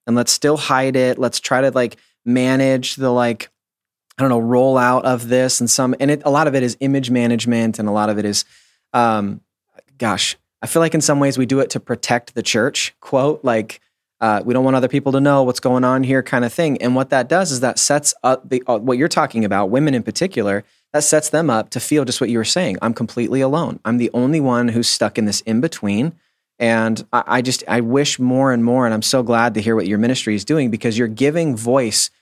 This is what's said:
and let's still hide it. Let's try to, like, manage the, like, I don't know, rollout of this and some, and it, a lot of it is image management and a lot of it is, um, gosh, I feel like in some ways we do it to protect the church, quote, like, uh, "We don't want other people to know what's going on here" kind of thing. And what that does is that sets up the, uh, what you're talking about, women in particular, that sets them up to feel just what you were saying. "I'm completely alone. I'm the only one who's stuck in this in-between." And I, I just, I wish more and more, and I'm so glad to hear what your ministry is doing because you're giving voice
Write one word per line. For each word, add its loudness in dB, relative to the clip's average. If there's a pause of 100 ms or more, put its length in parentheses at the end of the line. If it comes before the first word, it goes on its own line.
and 2
let's 0
still 2
hide 0
it. 2
Let's -2
try 0
to, 2
like, 0 (280)
manage 0
the, -2
like, -2 (720)
I -2
don't 4
know, 2
rollout 4
of 0
this 0
and 0
some, 0
and 2
it, -2
a 2
lot 2
of 0
it 0
is -4
image 0
management 0
and -2
a 0
lot 0
of -2
it -2
is, -2 (480)
um, 0 (580)
gosh, -2 (240)
I -10
feel 0
like 2
in 0
some 2
ways 0
we 0
do 0
it 0
to -8
protect -4
the -4
church, -2
quote, -2
like, -2 (400)
uh, 0
"We 0
don't 2
want 2
other 2
people -2
to 2
know 4
what's -2
going 0
on 2
here" 0
kind 0
of -4
thing. -2
And 0
what -2
that 0
does 0
is -4
that -2
sets 0 (120)
up 0
the, -2
uh, 0
what 0
you're 2
talking 0
about, 0
women 2
in 0
particular, -2 (280)
that 0
sets 2
them 0
up 0
to -8
feel 0
just -4
what 0
you 0
were 0
saying. -2
"I'm -2
completely -2
alone. 0
I'm 0
the 0
only 0
one 2
who's 0
stuck -2
in 0
this -4
in-between." -2 (460)
And 0
I, 2
I 2
just, -4
I 0
wish 0
more 2
and 2
more, 2
and 0
I'm -2
so 0
glad 2
to -2
hear 0
what 0
your 0
ministry 0
is -4
doing 0
because -2
you're 2
giving 0
voice 0 (120)